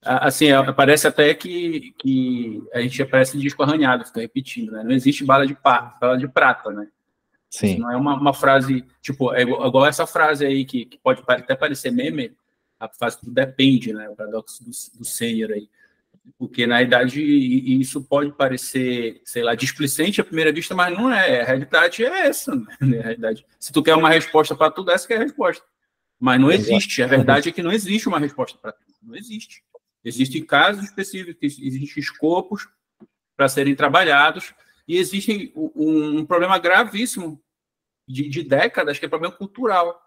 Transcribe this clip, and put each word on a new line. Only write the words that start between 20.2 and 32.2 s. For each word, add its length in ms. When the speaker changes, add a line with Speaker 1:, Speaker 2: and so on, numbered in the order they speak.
Speaker 1:
à 20
primeira 300
vista, 220
mas 200
não 160
é. 300
A 40
realidade 600
é 220
essa, 280
né? 100
<laughs> 220
A 20
realidade, 420
se 140
tu 80
quer 140
uma 160
resposta 440
pra 160
tudo, 200
essa 160
que 60
é 40
a 60
resposta. 420
Mas 200
não 120
Speaker 2:
Exato. 200
Speaker 1:
existe. 300
A 60
verdade 420
é 20
que 120
não 80
existe 360
uma 120
resposta 420
pra 100
tudo. 140
Não 140
existe. 480
Existem 420
casos 380
específicos, 760
existem 420
escopos 640